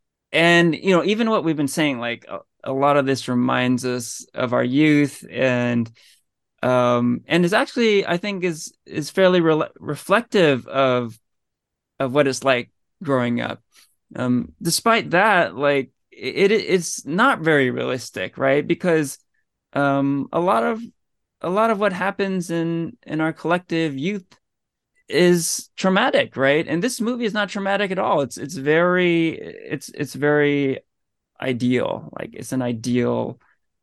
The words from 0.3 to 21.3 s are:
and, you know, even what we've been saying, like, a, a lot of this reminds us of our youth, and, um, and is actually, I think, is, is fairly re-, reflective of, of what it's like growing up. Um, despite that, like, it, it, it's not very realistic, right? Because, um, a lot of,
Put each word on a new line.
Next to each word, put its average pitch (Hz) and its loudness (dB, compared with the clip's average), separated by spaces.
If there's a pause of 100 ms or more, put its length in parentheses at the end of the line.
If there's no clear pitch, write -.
and, 170 4
you 190 0
know, 175 4
even 214 0
what 208 0
we've 156 -2
been 147 -2
saying, 143 -2
like, 117 -8
a, 98 -10 (240)
a 135 -6
lot 143 4
of 139 2
this 131 -2
reminds 127 0
us 123 -6
of 120 -2
our 123 2
youth, 147 2
and, 120 0 (720)
um, 123 2
and 175 2
is 175 0
actually, 226 0
I 175 -2
think, 196 -6
is, 170 -6 (120)
is 143 -8
fairly 185 4
re-, 160 2 (160)
reflective 160 0
of, 123 0 (800)
of 131 -4
what 143 4
it's 131 -4
like 123 0 (320)
growing 120 0
up. 113 -8 (540)
Um, 123 -2
despite 180 0
that, 175 2
like, 139 0 (200)
it, 151 0
it, 220 2
it's - -2
not 214 0
very 147 2
realistic, 123 -6
right? 135 2
Because, 160 0 (540)
um, 139 0
a - 0
lot 208 2
of, 233 -4 (600)